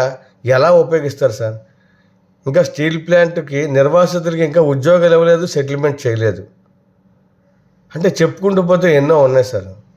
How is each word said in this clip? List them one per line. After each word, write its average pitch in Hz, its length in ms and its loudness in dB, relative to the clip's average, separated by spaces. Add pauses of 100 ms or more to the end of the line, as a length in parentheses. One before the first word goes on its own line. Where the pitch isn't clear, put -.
(460)
ఎలా 131 260 2
ఉపయోగిస్తారు 147 600 0
సార్? 110 260 -8 (920)
ఇంకా 160 160 2
స్టీల్ 156 440 -6
ప్లాంట్కి 170 600 0
నిర్వాసితులకి 165 760 0
ఇంకా 156 180 0
ఉద్యోగాలు 165 520 2
ఇవ్వలేదు, 170 320 2
సెటిల్మెంట్ 143 600 -4
చేయలేదు. 110 400 -4 (1500)
అంటే 175 140 0 (120)
చెప్పుకుంటూ 190 400 0
పోతే 175 340 2
ఎన్నో 147 280 4
ఉన్నాయి 131 220 2
సార్. 95 240 -8 (280)